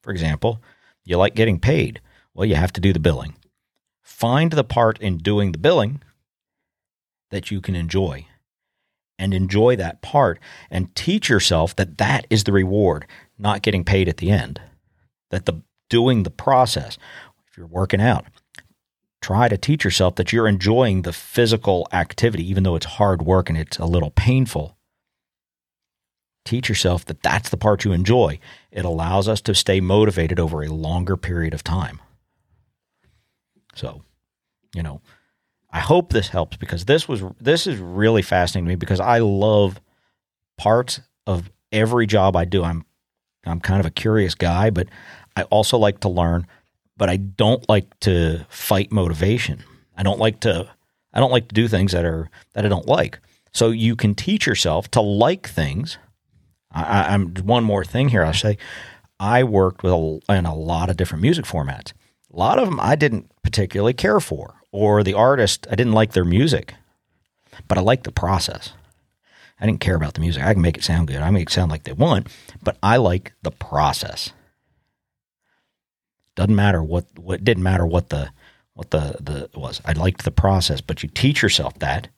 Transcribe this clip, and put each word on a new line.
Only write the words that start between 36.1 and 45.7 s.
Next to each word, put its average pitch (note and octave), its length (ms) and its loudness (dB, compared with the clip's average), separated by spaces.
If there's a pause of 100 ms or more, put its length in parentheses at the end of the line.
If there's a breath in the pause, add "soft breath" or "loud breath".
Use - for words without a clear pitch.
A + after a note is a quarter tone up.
this G#2+ 140 0
helps, - 300 -6
because - 280 -8
this D3+ 220 2
was, A2 160 -6 (180)
this D3+ 240 0
is D3 120 -4
really G2 440 2
fascinating F2+ 440 0
to E2+ 40 -2
me, F#2 60 -2
because F2+ 240 -2
I A#2 180 2
love G#2 640 2 (800)
parts A#2+ 400 0 (260)
of F2+ 240 -4 (220)
every A2+ 340 2
job G2 300 4
I F2 100 2
do. F2+ 180 0
I'm, E2 220 -4 (600)
I'm E2+ 120 -4
kind F#2+ 200 0
of E2+ 80 0
a D#2 40 -4
curious A2 440 0
guy, F2+ 340 2
but F#2 200 -2 (460 loud breath)
I F#2+ 80 -4
also G#2+ 360 2